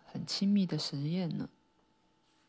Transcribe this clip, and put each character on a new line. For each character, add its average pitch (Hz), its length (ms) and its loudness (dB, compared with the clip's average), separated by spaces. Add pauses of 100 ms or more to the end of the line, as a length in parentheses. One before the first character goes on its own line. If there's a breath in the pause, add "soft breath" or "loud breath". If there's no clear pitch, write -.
很 - 200 -8
亲 - 220 0
密 202 180 6
的 165 100 -2
实 147 260 -4
验 165 360 -2
呢。 - 100 -6 (1000)